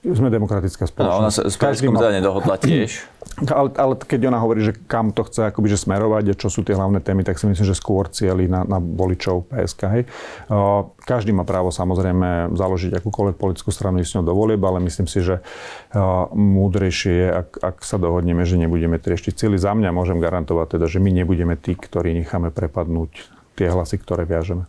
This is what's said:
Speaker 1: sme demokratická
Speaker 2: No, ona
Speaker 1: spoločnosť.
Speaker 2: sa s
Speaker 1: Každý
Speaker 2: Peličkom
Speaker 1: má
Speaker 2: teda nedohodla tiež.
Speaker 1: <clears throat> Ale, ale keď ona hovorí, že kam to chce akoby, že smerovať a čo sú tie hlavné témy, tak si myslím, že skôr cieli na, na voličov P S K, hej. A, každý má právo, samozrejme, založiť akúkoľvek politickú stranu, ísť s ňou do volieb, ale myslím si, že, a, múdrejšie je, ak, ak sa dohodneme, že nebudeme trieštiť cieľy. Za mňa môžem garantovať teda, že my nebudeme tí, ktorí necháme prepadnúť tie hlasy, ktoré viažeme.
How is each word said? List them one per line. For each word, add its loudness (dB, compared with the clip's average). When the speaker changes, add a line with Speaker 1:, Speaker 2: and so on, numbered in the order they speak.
Speaker 1:
sme 2
demokratická 0
Speaker 2:
No, 2
ona 2
Speaker 1:
spoločnosť. -2
Speaker 2:
sa 0
s -4
Speaker 1:
Každý 0
Speaker 2:
Peličkom 4
Speaker 1:
má 4
Speaker 2:
teda 4
nedohodla 0
tiež. 2
Speaker 1:
<clears throat> -6
Ale, 4
ale 2
keď 0
ona 2
hovorí, 2
že 2
kam 0
to -2
chce 0
akoby, 0
že 2
smerovať 2
a -2
čo -2
sú -2
tie -2
hlavné 2
témy, 0
tak 0
si -6
myslím, 2
že 2
skôr 0
cieli 0
na, 0
na 0
voličov -2
P -4
S -2
K, -2
hej. 2
A, 2
každý 0
má 0
právo, 0
samozrejme, 0
založiť -2
akúkoľvek -2
politickú -4
stranu, -2
ísť -2
s -10
ňou 0
do 0
volieb, 2
ale 0
myslím -4
si, 0
že, 0
a, 0
múdrejšie 2
je, 4
ak, -12
ak -4
sa -4
dohodneme, 2
že 2
nebudeme 2
trieštiť -2
cieľy. 0
Za 0
mňa 2
môžem 0
garantovať 0
teda, 0
že 0
my 4
nebudeme 0
tí, -4
ktorí -4
necháme -4
prepadnúť -4
tie 2
hlasy, -2
ktoré -4
viažeme. -2